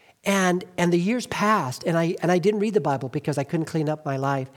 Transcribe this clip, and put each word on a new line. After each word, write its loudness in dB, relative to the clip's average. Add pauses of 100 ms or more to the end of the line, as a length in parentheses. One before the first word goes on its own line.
(260)
And, 2 (120)
and 2
the 6
years -2
passed, 0
and 2
I, 0
and 2
I 4
didn't 2
read 0
the 2
Bible 0
because -4
I 0
couldn't -2
clean -2
up -4
my -4
life. -2